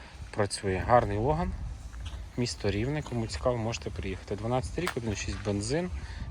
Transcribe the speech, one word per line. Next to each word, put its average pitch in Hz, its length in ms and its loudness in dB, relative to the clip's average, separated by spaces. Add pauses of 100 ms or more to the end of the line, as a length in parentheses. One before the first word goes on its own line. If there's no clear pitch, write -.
(300)
працює. 98 560 2
Гарний 107 320 8
Логан, 156 340 2 (840)
місто 120 340 0
Рівне, 127 320 2
кому 117 240 -2
цікаво, 123 300 2
можете 113 340 -2
приїхати. 95 460 -4
Дванадцятий 123 480 0
рік, 185 120 2
один 113 200 0
шість - 280 -4
бензин, 113 460 2 (400)